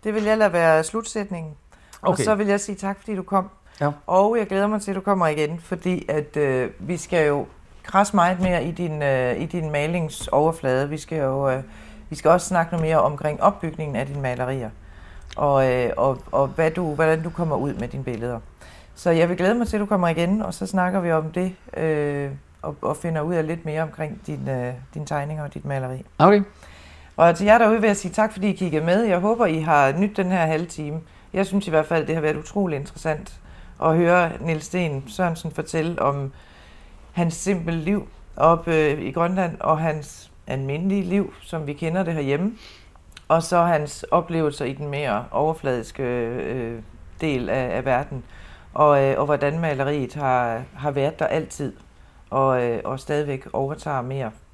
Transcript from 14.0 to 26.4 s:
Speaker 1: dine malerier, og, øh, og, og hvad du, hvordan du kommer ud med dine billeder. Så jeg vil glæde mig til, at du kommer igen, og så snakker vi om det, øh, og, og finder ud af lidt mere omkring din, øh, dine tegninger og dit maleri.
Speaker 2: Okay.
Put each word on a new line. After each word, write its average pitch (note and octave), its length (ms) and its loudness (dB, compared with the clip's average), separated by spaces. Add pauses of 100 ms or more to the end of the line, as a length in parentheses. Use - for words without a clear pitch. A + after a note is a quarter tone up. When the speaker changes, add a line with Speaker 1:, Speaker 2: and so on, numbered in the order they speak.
Speaker 1:
dine C#3 160 -8
malerier, B2+ 480 -4 (680)
og, C3+ 380 4
øh, B2 240 2
og, C3 200 2 (140)
og C#3 160 2
hvad D#3+ 240 0
du, D#3+ 240 -4
hvordan D#3+ 280 2
du E3+ 60 -4
kommer D#3+ 260 -2
ud C3+ 180 -2
med A#2+ 140 -6
dine C3+ 160 -8
billeder. A#2+ 360 -6 (560)
Så - 140 -2
jeg E3+ 200 4
vil F3+ 80 -2
glæde F#3+ 180 4
mig A#3+ 120 0
til, G#3+ 100 -2
at G3+ 40 0
du G#3 40 -2
kommer F#3 220 2
igen, E3+ 340 0
og F3+ 120 -4
så F#3+ 140 -8
snakker F#3 320 0
vi E3+ 120 0
om D#3+ 200 0
det, F#3 240 -2 (220)
øh, D3 520 -2 (320)
og, D3+ 200 -8
og - 160 -2
finder D#3+ 240 -2
ud E3+ 120 -2
af D#3+ 140 0
lidt E3 180 -6
mere D#3 160 -2
omkring D3+ 460 -6
din, C3+ 220 -6
øh, B2+ 240 -2 (200)
dine D3+ 120 -8
tegninger D3+ 380 -6
og C#3+ 100 -10
dit C#3 120 -10
maleri. C3 400 -6 (140)
Speaker 2:
Okay. G3+ 220 6 (760)